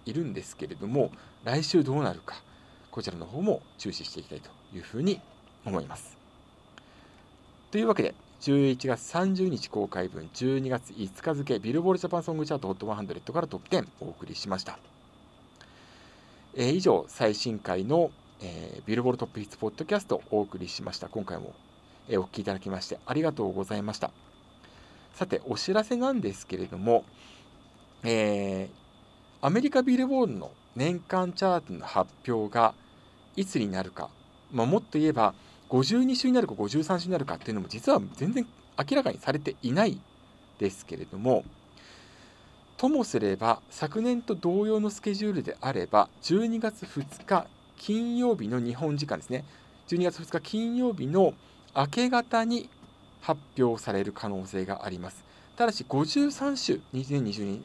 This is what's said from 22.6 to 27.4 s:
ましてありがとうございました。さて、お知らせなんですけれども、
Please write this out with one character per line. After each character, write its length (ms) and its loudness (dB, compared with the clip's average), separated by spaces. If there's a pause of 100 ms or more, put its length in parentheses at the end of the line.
ま 100 -4
し 80 -10
て 180 -8
あ 80 -4
り 80 2
が 100 2
と 120 -2
う 80 0
ご 120 -4
ざ 120 -6
い 60 -4
ま 120 -6
し 40 -10
た。 120 -4 (1040)
さ 120 -4
て、 200 -2
お 100 -4
知 160 -2
ら 100 4
せ 140 -2
な 160 0
ん 80 0
で 120 -4
す 140 -14
け 120 -6
れ 80 -4
ど 120 -10
も、 260 4 (1000)